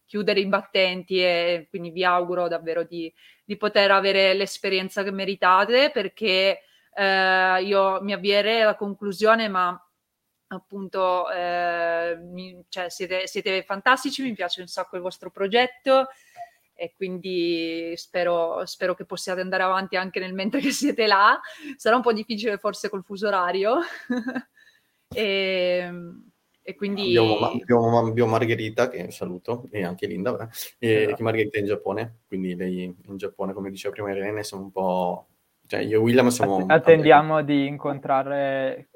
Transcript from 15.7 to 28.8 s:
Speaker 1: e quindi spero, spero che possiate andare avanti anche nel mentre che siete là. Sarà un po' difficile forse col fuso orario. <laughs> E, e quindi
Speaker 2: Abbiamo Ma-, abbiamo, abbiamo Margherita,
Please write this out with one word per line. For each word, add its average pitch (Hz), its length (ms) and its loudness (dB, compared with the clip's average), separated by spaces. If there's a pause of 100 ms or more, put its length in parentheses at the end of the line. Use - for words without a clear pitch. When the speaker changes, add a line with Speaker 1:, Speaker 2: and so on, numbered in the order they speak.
Speaker 1:
e 170 140 -10
quindi 170 1040 -4
spero, 175 680 -2
spero 180 300 -4
che - 100 -12
possiate 185 360 -6
andare 185 240 -2
avanti 190 320 0
anche 185 240 -4
nel 185 120 -8
mentre 196 280 -4
che 294 100 -2
siete 233 360 0
là. 208 320 6 (380)
Sarà 226 200 2
un 254 60 0
po' 233 100 2
difficile 214 460 -4
forse 202 300 -6
col 190 160 -8
fuso 202 220 -8
orario. 196 520 0 (300)
<laughs> 247 400 -6 (680)
E, 185 760 0 (720)
e 190 120 -14
quindi 196 420 0
Speaker 2:
Abbiamo 110 220 6
Ma-, 113 120 2
abbiamo, 117 560 2
abbiamo 113 260 2
Margherita, 113 580 0